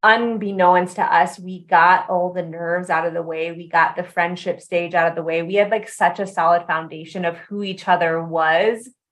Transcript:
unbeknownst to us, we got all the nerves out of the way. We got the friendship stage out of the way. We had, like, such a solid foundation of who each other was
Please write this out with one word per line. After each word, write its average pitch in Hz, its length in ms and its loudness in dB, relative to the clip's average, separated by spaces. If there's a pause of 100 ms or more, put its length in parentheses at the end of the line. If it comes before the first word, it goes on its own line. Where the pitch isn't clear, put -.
unbeknownst 196 920 2
to 208 80 -4
us, 180 340 0
we 185 280 -12
got 180 440 4
all 180 220 0
the 180 100 -6
nerves 170 480 -6
out 165 160 0
of 170 80 -4
the 170 80 -4
way. 160 300 -6
We 170 160 -14
got 165 300 0
the 180 60 -6
friendship 175 580 -4
stage 170 320 -4
out 170 160 2
of 165 60 -8
the 170 80 -6
way. 165 200 -2
We 175 120 -4
had, 202 160 2
like, 214 180 -4
such 175 320 0
a 190 60 -4
solid 170 400 2
foundation 160 580 -6
of 170 120 -4
who 202 260 -10
each 190 260 -8
other 165 340 2
was 165 640 0 (240)